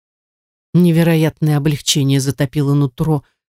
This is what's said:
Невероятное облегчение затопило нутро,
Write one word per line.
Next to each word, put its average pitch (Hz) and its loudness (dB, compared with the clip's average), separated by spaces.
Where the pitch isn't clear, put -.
Невероятное 160 2
облегчение 139 -2
затопило 139 -2
нутро, 143 -2